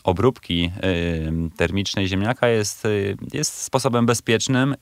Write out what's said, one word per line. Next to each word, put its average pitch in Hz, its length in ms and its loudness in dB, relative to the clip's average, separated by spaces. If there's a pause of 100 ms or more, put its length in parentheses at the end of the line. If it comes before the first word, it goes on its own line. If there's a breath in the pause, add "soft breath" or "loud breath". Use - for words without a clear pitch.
obróbki, 90 760 0
e, 82 800 -2
termicznej 95 500 -2
ziemniaka 101 400 0
jest, 110 380 0
e, 110 40 2 (440)
jest 151 280 -4
sposobem 120 440 2
bezpiecznym 123 760 2